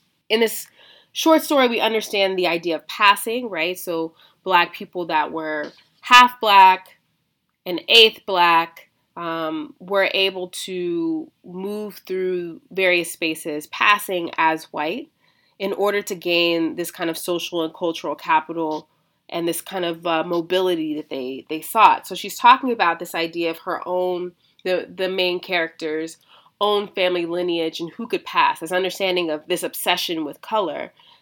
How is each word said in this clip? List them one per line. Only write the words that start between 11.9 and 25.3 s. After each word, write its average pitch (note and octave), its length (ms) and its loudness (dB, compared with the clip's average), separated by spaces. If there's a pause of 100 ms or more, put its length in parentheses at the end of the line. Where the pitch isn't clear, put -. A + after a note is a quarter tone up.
through F3+ 640 -4
various F3+ 420 0
spaces, D#3 540 -6
passing F#3+ 720 0
as D#3+ 340 2
white, E3 380 -6 (480)
in G3 160 -4
order G3+ 260 0
to G3+ 140 -8
gain E3+ 640 0
this F3 140 -6
kind E3+ 200 -6
of D#3+ 80 -8
social E3+ 440 -4
and D#3+ 120 -6
cultural E3 400 -6
capital D#3+ 720 -2 (400)
and E3+ 180 -4
this E3+ 140 -2
kind F#3 240 -6
of, E3+ 220 -6
uh, D#3+ 180 0
mobility F3 720 0
that D3+ 140 -10
they, C3 400 -8
they D#3 100 -6
sought. F#3 460 4
So F#3+ 80 -10
she's F#3+ 240 -10
talking C4 340 4
about F3 260 0
this F3 160 -10
idea E3 360 -2
of E3 80 -8
her - 280 -8
own, F3+ 460 -4 (320)
the, F3+ 280 -2
the F#3 180 -4
main F3+ 300 -2